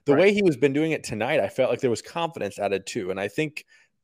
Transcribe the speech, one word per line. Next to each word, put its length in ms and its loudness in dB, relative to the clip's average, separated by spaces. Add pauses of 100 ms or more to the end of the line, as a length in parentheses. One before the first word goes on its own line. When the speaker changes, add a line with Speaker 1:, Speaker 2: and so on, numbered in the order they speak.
Speaker 1:
the 100 4
Speaker 2:
Right. 100 6
Speaker 1:
way 100 6
he 100 0
was 140 2
been 160 2
doing 180 0
it 140 -4
tonight, 340 -2
I 80 2
felt 220 0
like 100 -2
there 100 0
was 120 -2
confidence 580 -6
added, 260 -2
too. 260 -6
And 80 -6
I 100 -4
think 360 -6 (380)